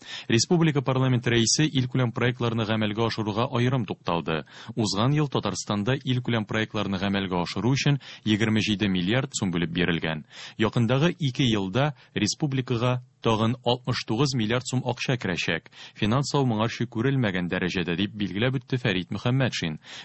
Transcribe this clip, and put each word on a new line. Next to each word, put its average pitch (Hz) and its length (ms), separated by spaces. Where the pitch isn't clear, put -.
Республика 143 560
парламенты 127 480
рәисе 117 340
ил 135 240
күләм 127 240
проектларны 117 560
гамәлгә 110 380
ашыруга 107 420
аерым 123 360
тукталды. 82 580
Узган 107 360
ел 147 160
Татарстанда 107 680
ил 127 260
күләм 117 240
проектларны 104 560
гамәлгә 98 400
ашыру 95 320
өчен 143 240
егерме 107 380
җиде 104 260
миллиард 92 460
сум 101 160
бүлеп 85 240
бирелгән. 85 540
Якындагы 123 580
ике 131 320
елда 107 460
республикага 127 880
тагын 113 340
алтмыш 123 400
тугыз 127 320
миллиард 117 300
сум 127 180
акча - 320
керәчәк. 85 540
Финанслау 131 500
моңарчы 113 400
күрелмәгән 110 640
дәрәҗәдә, 87 480
дип 104 160
билгеләп 107 460
үтте - 180
Фәрит 92 340
Мөхәммәтшин. 117 680